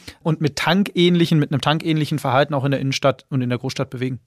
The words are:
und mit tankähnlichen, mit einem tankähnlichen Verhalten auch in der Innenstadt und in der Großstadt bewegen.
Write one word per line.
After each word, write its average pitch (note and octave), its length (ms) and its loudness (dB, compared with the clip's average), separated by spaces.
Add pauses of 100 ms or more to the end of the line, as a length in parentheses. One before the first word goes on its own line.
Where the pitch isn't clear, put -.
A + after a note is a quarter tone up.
(240)
und D#3 160 0
mit D3 160 -2
tankähnlichen, F3 800 2
mit D3 140 0
einem C3 80 0
tankähnlichen D#3 580 0
Verhalten C#3+ 360 0
auch C3 100 -2
in C#3+ 80 0
der C3 80 0
Innenstadt C3+ 480 -2
und C3 140 -2
in B2 80 -4
der B2 80 -2
Großstadt C3+ 320 -6
bewegen. B2+ 360 -6